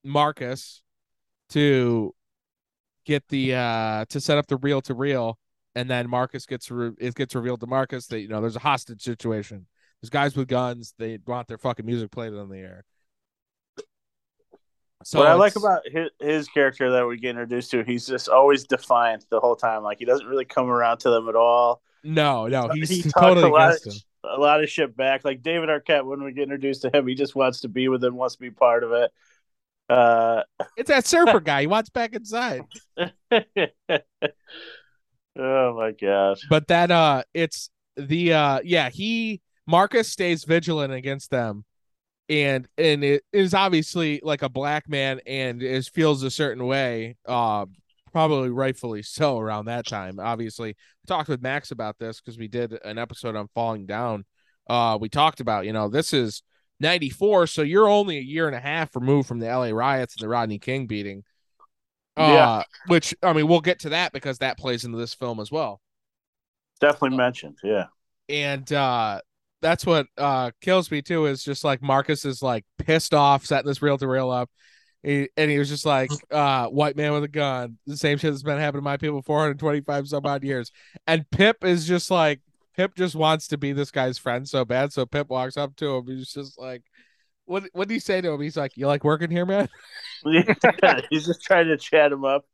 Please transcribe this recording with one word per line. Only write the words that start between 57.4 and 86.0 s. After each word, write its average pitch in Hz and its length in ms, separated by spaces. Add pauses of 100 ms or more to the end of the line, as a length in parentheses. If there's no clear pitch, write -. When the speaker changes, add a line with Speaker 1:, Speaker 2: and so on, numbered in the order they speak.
Speaker 1:
so - 140
you're 190 260
only 202 300
a 135 40
year 156 240
and 139 80
a 120 60
half 151 340
removed 131 320
from 117 140
the 113 80
L 127 160
A 110 100
riots 127 400
and - 100
the 107 40
Rodney 110 320
King 131 260
beating. 101 380 (920)
Uh, 156 140
Speaker 2:
Yeah. 120 320 (240)
Speaker 1:
which, 170 260 (120)
I 180 80
mean, 151 160
we'll 170 120
get 180 200
to 156 80
that 165 240
because 135 260
that 131 180
plays 123 280
into 117 120
this 117 180
film 120 260
as 104 100
well. 135 300 (1000)
Speaker 2:
Definitely 143 360
Speaker 1:
Uh, - 20
Speaker 2:
mentioned, 123 460
yeah. 98 220 (420)
Speaker 1:
and, 143 440
uh, 120 480 (400)
that's 165 240
what, 160 220 (100)
uh, 131 440
kills 185 320
me 147 100
too, 160 240
is 139 160
just, 139 220
like, 135 180
Marcus 139 420
is, 135 160
like, 123 240 (140)
pissed 160 360
off 143 300
setting 135 220
this 139 160
reel 143 160
to 135 80
reel 131 240
up. 123 180 (540)
He, 143 340
and 151 140
he 143 80
was 139 100
just 143 160
like, 135 260 (200)
uh, 135 380
"White 143 280
man 147 180
with 147 100
a 147 40
gun, 131 560
the 143 120
same 147 200
shit 156 160
that's 139 120
been 147 160
happening 143 220
to - 20
my 143 120
people 147 240
four 147 200
hundred 147 180
twenty-five 143 480
some 143 180
odd 139 200
years." 131 260 (380)
And 160 220
Pip 208 340
is 175 200
just 180 280
like, 156 280 (360)
Pip 190 180
just 180 220
wants 156 320
to 147 100
be 139 140
this 139 180
guy's 127 280
friend 131 300
so 131 160
bad. 131 280
So 131 120
Pip 143 240
walks 127 280
up 139 200
to 139 200
him. 123 100